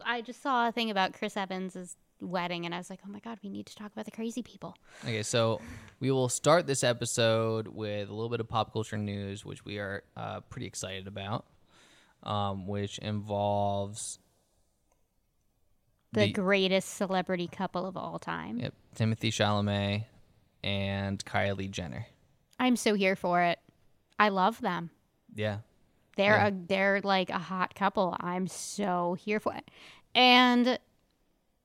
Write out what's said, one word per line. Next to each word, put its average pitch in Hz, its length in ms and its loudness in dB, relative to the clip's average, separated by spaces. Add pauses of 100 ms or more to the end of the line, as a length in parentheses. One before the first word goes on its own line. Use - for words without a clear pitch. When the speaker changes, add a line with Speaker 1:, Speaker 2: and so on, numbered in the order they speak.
Speaker 1:
I 233 180 -4
just 240 200 -16
saw 247 240 2
a 233 60 0
thing 226 180 -2
about 190 220 2
Chris - 240 -6
Evans's 185 600 -8 (240)
wedding, 175 460 -4
and 170 80 -6
I 180 40 -6
was 180 120 -12
like, 185 160 -14
"Oh 202 40 -14
my 202 100 -14
God, 226 240 -12
we 202 60 -10
need 196 160 -10
to - 100 -18
talk 208 160 -14
about 220 140 -8
the 214 40 -14
crazy 226 320 -6
people." - 340 -16 (280)
Speaker 2:
Okay, 110 180 -2
so 113 380 2 (400)
we 131 100 2
will 131 180 4
start 156 380 4
this 139 160 0
episode 113 840 2
with 104 400 -6
a 101 40 -12
little 110 160 -4
bit 117 120 -2
of 110 80 -6
pop 110 240 0
culture 107 260 -4
news, 101 460 -6
which 101 200 -12
we 101 140 -8
are, 101 240 -6 (140)
uh, 104 240 -8
pretty - 260 -12
excited 95 400 -8
about, 101 400 -8 (760)
um, 101 420 -2
which 101 320 -4
involves 101 1200 -2 (1900)
Speaker 1:
The 214 80 4
Speaker 2:
the 208 120 6
Speaker 1:
greatest 190 640 2
celebrity 185 520 -2
couple 180 400 -4
of 185 80 -8
all 165 240 -8
time. 170 400 -8
Speaker 2:
Yep, - 160 -6 (200)
Timothy 113 360 0
Chalamet 104 760 2 (580)
and 98 580 -2
Kylie 98 480 -2
Jenner. 98 360 -8 (520)
Speaker 1:
I'm 254 180 4
so 214 180 2
here 196 200 2
for 175 280 2
it. 175 160 2 (600)
I 214 120 6
love 196 320 2
them. 175 260 -2 (460)
Speaker 2:
Yeah. 107 240 -2 (580)
Speaker 1:
They're 208 200 6
Speaker 2:
Yeah. 196 100 6
Speaker 1:
a, 208 40 2
they're, 190 520 0
like, 190 260 2
a - 100 -2
hot 180 360 -4
couple. 190 460 0
I'm 180 260 -2
so 180 720 -2
here 208 180 -2
for - 160 -4
it. - 160 -14 (440)
And 247 640 8 (880)